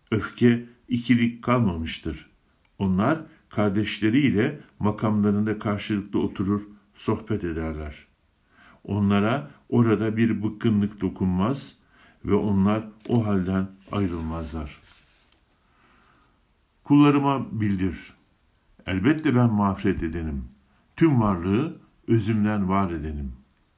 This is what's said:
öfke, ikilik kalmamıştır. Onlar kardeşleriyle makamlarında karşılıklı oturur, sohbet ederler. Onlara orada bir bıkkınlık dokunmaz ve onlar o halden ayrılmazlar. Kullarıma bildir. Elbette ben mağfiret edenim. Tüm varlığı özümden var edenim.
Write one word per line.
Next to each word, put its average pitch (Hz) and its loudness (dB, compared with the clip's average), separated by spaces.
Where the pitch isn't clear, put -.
öfke, 120 2
ikilik 120 0
kalmamıştır. 82 -2
Onlar 101 0
kardeşleriyle 110 0
makamlarında 104 0
karşılıklı 104 -4
oturur, 101 -2
sohbet - -4
ederler. 80 -8
Onlara 101 0
orada 110 2
bir 110 0
bıkkınlık 104 -2
dokunmaz 95 -2
ve 92 0
onlar 104 2
o 117 2
halden 95 0
ayrılmazlar. 82 -6
Kullarıma 139 4
bildir. 95 -2
Elbette 120 0
ben 120 4
mağfiret 98 0
edenim. 80 -6
Tüm 147 4
varlığı 101 0
özümden 107 0
var 95 0
edenim. 73 -8